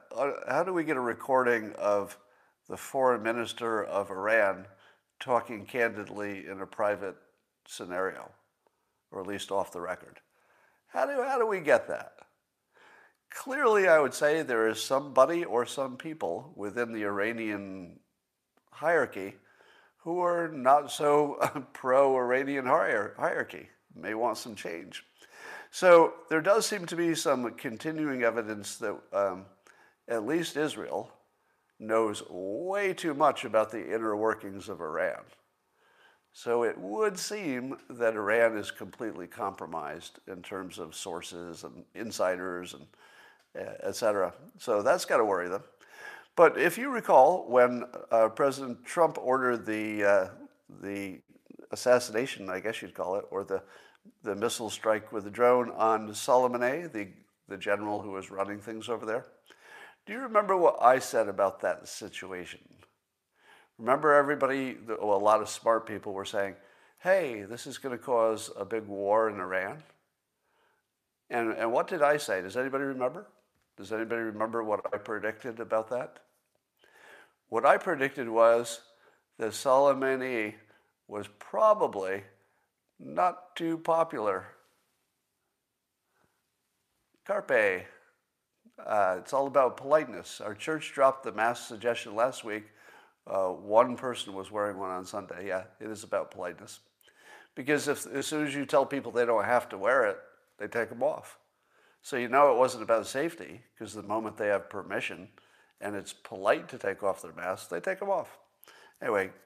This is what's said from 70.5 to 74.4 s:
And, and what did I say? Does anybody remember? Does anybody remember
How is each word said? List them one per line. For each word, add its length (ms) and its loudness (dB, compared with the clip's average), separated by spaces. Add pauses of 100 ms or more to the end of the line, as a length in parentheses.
And, 220 0
and 200 -2
what 140 0
did 160 -2
I 140 4
say? 260 -2
Does 140 -8
anybody 280 -2
remember? 440 -6 (480)
Does 160 -10
anybody 300 -2
remember 400 -4